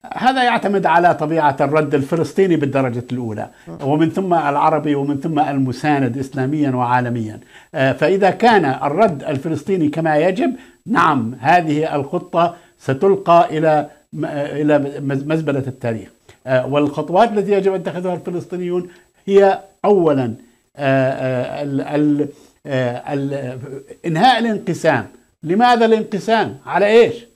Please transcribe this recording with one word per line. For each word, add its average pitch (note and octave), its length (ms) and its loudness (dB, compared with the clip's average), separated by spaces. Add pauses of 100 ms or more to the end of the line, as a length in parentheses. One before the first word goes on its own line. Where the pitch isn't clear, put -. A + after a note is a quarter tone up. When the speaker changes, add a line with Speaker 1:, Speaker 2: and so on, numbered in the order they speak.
(140)
Speaker 1:
هذا B3+ 300 0
يعتمد G#3 420 0
على E3+ 280 4
طبيعة D3+ 480 0
الرد D3 340 2
الفلسطيني E3+ 600 0
بالدرجة C3 560 -2
الأولى، A2+ 380 -8 (180)
Speaker 2:
م. E3 200 -8
Speaker 1:
ومن D#3 220 2
ثم F#3 240 -2
العربي، D3 640 0
ومن C#3 240 -2
ثم D#3+ 200 -4
المساند C3+ 760 0
إسلاميا C3+ 540 -2
وعالميا. A#2+ 680 -2 (360)
آه، C3+ 160 0
فإذا F#3 380 2
كان G3 360 4
الرد C#3+ 580 0
الفلسطيني D#3 680 -2
كما D#3 280 0
يجب، F#3+ 380 0 (300)
نعم، C#3+ 560 0
هذه D3+ 540 2
الخطة E3+ 600 -2 (240)
ستلقى E3+ 760 2
إلى D3+ 320 2 (240)
م-، D#3 120 -6
إلى D3 540 0 (200)
مز-، C#3 280 -4
مزبلة D3 400 -2
التاريخ. A#2 420 -8 (380)
آه، B2+ 180 2
والخطوات D#3 680 0
التي G#3 200 -2
يجب F#3+ 220 2
أن F#3+ 60 -4
يتخذها F3+ 340 -6
الفلسطينيون F3 760 -6 (360)
هي G3 340 4 (260)
أولا، D3 480 2 (440)
آه، C3+ 340 0
آه، C3 520 -4
ال-، C#3 180 -4
ال-، D3 460 0 (400)
آه، C3 460 -4
ال-، C#3 460 -6 (460)
إنهاء A3 340 2
الانقسام. E3+ 680 -2 (380)
لماذا A3+ 420 4
الانقسام؟ A3 800 0
على F3+ 200 0
إيش؟ A3 400 4 (100)